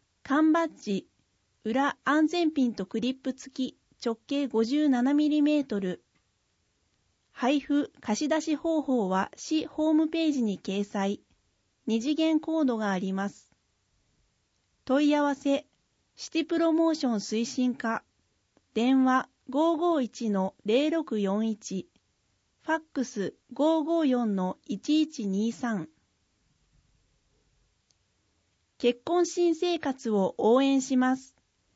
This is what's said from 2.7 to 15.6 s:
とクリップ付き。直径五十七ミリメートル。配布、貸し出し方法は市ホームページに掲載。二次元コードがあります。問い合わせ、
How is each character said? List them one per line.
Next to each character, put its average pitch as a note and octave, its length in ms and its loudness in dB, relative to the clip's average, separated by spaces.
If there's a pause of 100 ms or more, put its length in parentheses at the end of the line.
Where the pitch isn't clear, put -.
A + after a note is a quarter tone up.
と F#3+ 100 -6
ク A3+ 140 -6
リ B3 140 -2
ッ - 60 -6
プ C4 140 -6
付 - 180 -16
き。 - 260 -8 (280)
直 A3+ 120 -2 (100)
径 C#4+ 180 -2
五 A3+ 180 0
十 D4 260 2
七 C4 260 2
ミ D4+ 140 2
リ D4+ 120 2
メ D4 200 4
ー - 20 -4
ト G#3 160 -4
ル。 F#3 240 -6 (1300)
配 C#4 280 0
布、 C#4+ 320 -2 (100)
貸 A3+ 240 -4
し C#4 40 -2
出 D#4 120 0
し D#4 140 -2
方 D#4+ 280 -2
法 A#3+ 260 0
は F#3+ 260 -2
市 D#4 300 -4
ホ D#4 240 -2
ー D#4+ 40 4
ム D#4 140 4
ペ D#4+ 200 0
ー D4+ 60 2
ジ C4 100 -2
に G3+ 160 -2
掲 G3+ 240 -4
載。 G3+ 400 -4 (640)
二 A3+ 120 0
次 C4+ 140 -2
元 D#4+ 260 2
コ D#4+ 220 -2
ー D4 40 2
ド A#3+ 120 0
が G#3+ 140 -2
あ F#3 80 -2
り F#3+ 140 -4
ま G3 160 -4
す。 - 220 -18 (1300)
問 D4 240 2
い D4 60 4
合 D4 80 2
わ C#4+ 100 0
せ、 C#4 320 -2 (500)